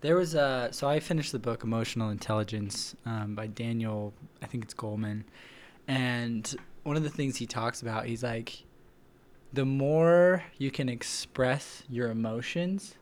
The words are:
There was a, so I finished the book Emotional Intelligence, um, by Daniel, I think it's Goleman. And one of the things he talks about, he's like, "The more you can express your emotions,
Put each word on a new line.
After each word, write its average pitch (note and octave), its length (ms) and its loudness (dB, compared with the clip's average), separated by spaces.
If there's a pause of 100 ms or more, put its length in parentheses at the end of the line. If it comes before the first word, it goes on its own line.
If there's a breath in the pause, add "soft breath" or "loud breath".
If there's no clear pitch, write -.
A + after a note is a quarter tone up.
There D#3 140 4
was E3+ 180 2
a, C3 380 4
so - 160 0
I D3+ 120 4
finished D3+ 320 0
the C3 60 -2
book A#2 260 -2
Emotional A2+ 460 0
Intelligence, G#2+ 840 -2 (120)
um, G#2+ 280 -2
by G#2+ 140 -6
Daniel, G#2+ 640 -2 (300)
I - 40 -8
think A#2 180 -6
it's - 100 -12
Goleman. G#2+ 480 -4 (640 loud breath)
And A#2+ 640 0 (280)
one D3 140 -2
of D#3 80 2
the D3 60 -2
things C#3 260 -2
he A#2+ 100 -4
talks A2+ 360 -4
about, A2+ 240 -4
he's A#2 180 -4
like, A#2 400 -6 (880)
"The C3+ 120 0
more E3 800 6 (160)
you C3+ 140 -2
can C3+ 160 0
express - 1000 -2
your A#2+ 220 0
emotions, A#2+ 920 -2